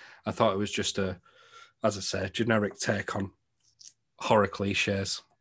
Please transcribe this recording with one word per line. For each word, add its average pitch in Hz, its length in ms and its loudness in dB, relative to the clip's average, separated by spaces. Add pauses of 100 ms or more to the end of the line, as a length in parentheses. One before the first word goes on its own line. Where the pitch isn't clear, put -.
(260)
I 107 40 -2
thought 107 220 4
it 98 60 0
was 104 120 -2
just - 280 -2
a, 95 200 -2 (640)
as 104 140 2
I 95 40 -8
say, 92 320 -4
generic 110 460 0
take - 380 -2
on 98 160 -4 (840)
horror 104 300 4
cliches. 98 760 -2 (180)